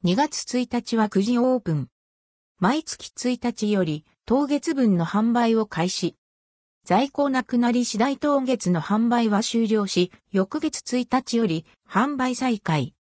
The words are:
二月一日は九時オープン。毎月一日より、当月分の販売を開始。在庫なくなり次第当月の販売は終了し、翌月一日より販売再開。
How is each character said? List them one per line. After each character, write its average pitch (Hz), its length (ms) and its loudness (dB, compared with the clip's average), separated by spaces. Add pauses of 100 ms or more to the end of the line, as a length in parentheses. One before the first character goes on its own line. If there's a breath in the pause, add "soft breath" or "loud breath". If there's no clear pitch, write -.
二 180 140 2
月 294 240 0
一 247 280 -2
日 233 280 -4
は 214 100 2
九 196 140 0
時 240 160 0
オ 254 180 2
ー 247 60 0
プ 165 120 -2
ン。 139 140 -2 (720)
毎 262 240 0
月 - 320 -10
一 247 260 -2
日 214 300 -2
よ 196 140 2
り、 156 180 -6 (220 soft breath)
当 277 200 2
月 285 280 -2
分 233 240 2
の 165 80 0
販 220 260 0
売 233 240 2
を 220 120 2
開 175 220 -2
始。 - 280 -4 (680)
在 240 260 2
庫 285 200 0
な 262 160 0
く 247 120 -2
な 240 140 2
り 240 140 2
次 - 120 -6
第 269 200 0
当 285 240 2
月 254 300 0
の 170 100 0
販 214 260 0
売 233 220 2
は 208 120 2
終 226 280 0
了 208 180 2
し、 180 240 0 (220 soft breath)
翌 190 260 0
月 - 380 -4
一 247 120 -2
日 247 280 0
よ 226 100 2
り 165 180 -2 (240 soft breath)
販 277 280 0
売 254 180 -2
再 247 240 -2
開。 151 440 -2